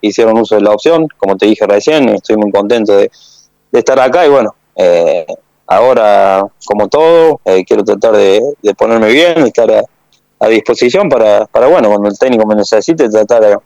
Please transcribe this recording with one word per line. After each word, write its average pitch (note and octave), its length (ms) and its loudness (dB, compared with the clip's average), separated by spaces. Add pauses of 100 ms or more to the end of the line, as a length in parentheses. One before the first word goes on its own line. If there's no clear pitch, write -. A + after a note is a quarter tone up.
hicieron A2 360 0
uso G#2+ 180 -2
de G#2 60 0
la G#2 100 2
opción, D#3+ 360 0 (100)
como F#2+ 200 -4
te G#2 80 -2
dije G#2+ 200 0
recién, A#2+ 440 0
estoy G#2+ 260 -4
muy G#2 160 -2
contento G#2 460 0
de, G2+ 120 0 (600)
de B2+ 80 0
estar C3 200 0
acá D#3 260 0
y D3 40 2
bueno, C3+ 240 0 (220)
eh, E2+ 500 0 (400)
ahora, G2+ 800 2 (220)
como G#2 240 -2
todo, D#3+ 560 2
eh, F#2+ 200 0
quiero G#2 180 -2
tratar G2+ 300 -2
de, G#2 280 2 (200)
de G2+ 140 -2
ponerme A2+ 360 0
bien, D#3+ 280 0
estar A#2 320 0
a, G#2+ 100 2 (580)
a A2 80 0
disposición B2 640 0
para, G#2+ 380 2
para, A#2+ 200 0
bueno, D3+ 220 2
cuando G#2 200 -2
el G2+ 100 -6
técnico A#2+ 260 0
me G#2+ 100 -2
necesite, A2 540 -2
tratar A2 320 0
de, G#2 240 2